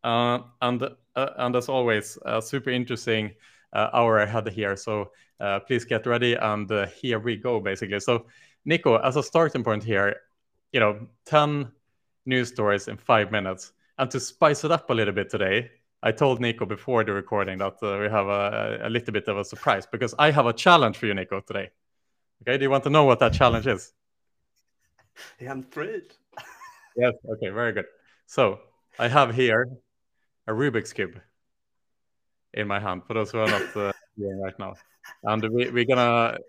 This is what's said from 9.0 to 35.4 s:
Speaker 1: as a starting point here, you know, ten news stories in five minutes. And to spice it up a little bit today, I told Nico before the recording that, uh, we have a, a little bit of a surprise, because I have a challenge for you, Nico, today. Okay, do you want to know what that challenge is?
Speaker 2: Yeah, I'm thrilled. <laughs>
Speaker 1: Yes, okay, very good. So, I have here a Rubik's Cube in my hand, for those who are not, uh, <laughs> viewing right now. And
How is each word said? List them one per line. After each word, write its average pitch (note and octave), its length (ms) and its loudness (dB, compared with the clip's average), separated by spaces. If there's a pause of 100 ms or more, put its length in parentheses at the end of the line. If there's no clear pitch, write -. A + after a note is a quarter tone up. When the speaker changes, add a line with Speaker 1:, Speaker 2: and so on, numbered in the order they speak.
Speaker 1:
as B2+ 80 0
a D3 60 0
starting D3+ 420 0
point G#2+ 200 -2
here, G2+ 320 0 (560)
you C3 80 2
know, G#2+ 120 4 (320)
ten D3 480 2 (520)
news B2+ 240 0
stories G#2 400 0
in A2 80 -12
five G#2+ 340 2
minutes. F#2+ 420 -6 (260)
And C3 120 -2
to - 100 -6
spice - 460 2
it D#3 60 2
up D#3+ 180 -2
a C3 40 2
little G#2 200 0
bit G2 160 -2
today, G2+ 400 0 (320)
I A2+ 100 2
told B2+ 280 2
Nico A#2 260 -2
before A2 380 -2
the G#2+ 80 -2
recording G2 460 -4
that, G2 240 -4
uh, G2+ 200 -4
we G#2 60 -2 (100)
have G2 100 0
a, G#2+ 500 -2 (100)
a - 20 -4
little A2+ 220 -4
bit G#2+ 160 -4
of G2+ 100 -4
a G2+ 60 -6
surprise, G#2 420 -2
because A#2+ 320 -6
I D3+ 140 6
have C#3+ 140 4
a A#2 60 2
challenge C#3+ 460 4
for - 80 -4
you, G2+ 80 0
Nico, G2 260 -6
today. G2 300 -10 (720)
Okay, B2+ 160 0
do C3+ 60 0
you C3+ 60 2
want C3+ 140 2
to D3 60 0
know D3+ 140 8
what B2 140 8
that A#2 140 6
challenge A#2 340 4
is? A2 260 -2 (1500)
Speaker 2:
Yeah, B2+ 120 -10
I'm C3 100 -10
thrilled. F3+ 500 -10 (240)
<laughs> - 80 -16 (540)
Speaker 1:
Yes, A#2+ 160 2 (180)
okay, G#2+ 180 -6
very A2 220 -2
good. G2 160 -6 (380)
So, G#2+ 340 2 (380)
I A#2+ 100 0
have B2+ 260 4
here B2 340 2 (800)
a A2 60 -6
Rubik's A#2 420 -2
Cube F#2+ 260 -8 (1300)
in G#2+ 120 -4
my G2+ 140 -4
hand, F#2 260 -6
for A2+ 80 -8
those A2 160 -2
who A#2 80 -6
are G#2+ 180 0
not, F#2+ 200 -8
uh, G2+ 160 -4 (120)
<laughs> - 120 -20
viewing G2 240 -8
right F#2+ 180 -10
now. F#2+ 140 -10 (500)
And G#2+ 200 -2 (120)